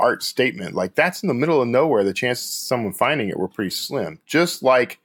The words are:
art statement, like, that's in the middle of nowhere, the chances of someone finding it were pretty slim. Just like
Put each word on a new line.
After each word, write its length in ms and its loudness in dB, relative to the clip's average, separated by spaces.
art 240 2
statement, 500 -2
like, 220 -4
that's 260 0
in 60 -2
the 60 0
middle 280 2
of 60 0
nowhere, 340 4
the 120 0
chances 320 -2
of 60 -10
someone 420 -4
finding 340 0
it 100 -6
were 80 -2
pretty 240 -6
slim. 560 -6
Just 360 0
like 420 4